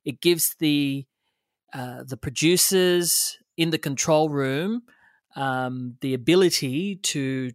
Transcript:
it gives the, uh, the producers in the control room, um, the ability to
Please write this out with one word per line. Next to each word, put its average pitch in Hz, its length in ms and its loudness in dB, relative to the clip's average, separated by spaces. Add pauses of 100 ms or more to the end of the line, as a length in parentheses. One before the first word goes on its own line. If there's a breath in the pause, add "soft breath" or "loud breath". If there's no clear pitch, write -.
it 143 160 -8
gives 170 380 2
the, 143 460 0 (680)
uh, 127 340 -12
the 131 100 -8
producers 175 1200 2 (180)
in 165 140 0
the 160 80 0
control 156 500 2
room, 147 540 -2 (520 soft breath)
um, 127 640 -4
the 131 120 -2
ability 165 840 2
to 131 580 -4